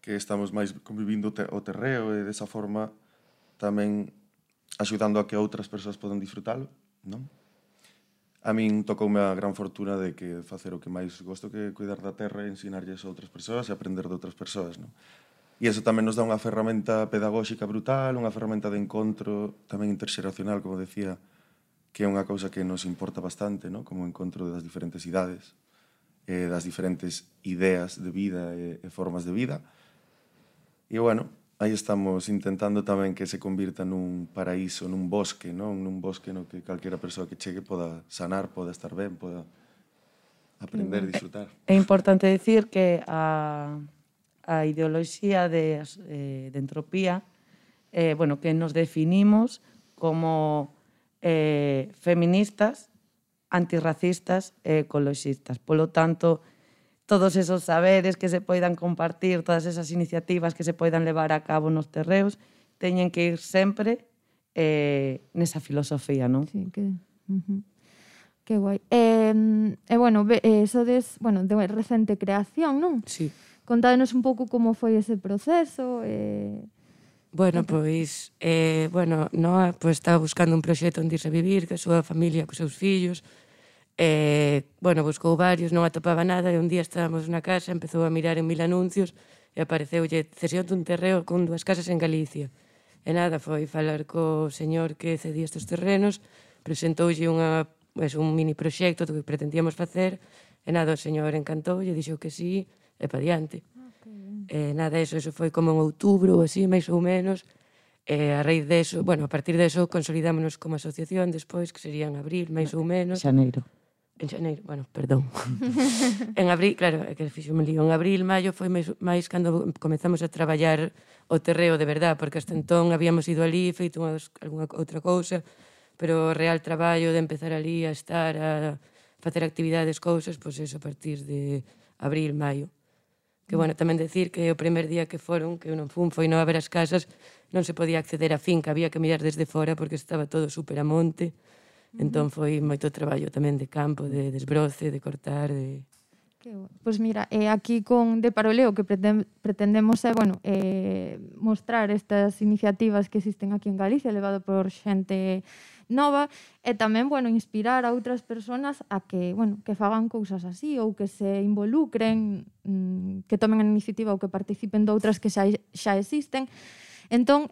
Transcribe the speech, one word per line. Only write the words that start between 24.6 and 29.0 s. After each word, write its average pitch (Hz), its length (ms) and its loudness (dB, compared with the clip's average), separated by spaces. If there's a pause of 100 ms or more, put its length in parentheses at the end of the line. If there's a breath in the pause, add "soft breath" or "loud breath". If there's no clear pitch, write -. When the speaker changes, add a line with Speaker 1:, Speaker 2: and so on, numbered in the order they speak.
Speaker 1:
diferentes 85 400 -12
idades, 90 540 -6 (720)
eh, 90 180 -4
das 87 160 -4
diferentes 90 640 -6 (160)
ideas 90 560 0
de 90 160 -10
vida 90 400 -6
e, 87 240 -10
e 92 140 -18
formas 87 340 -6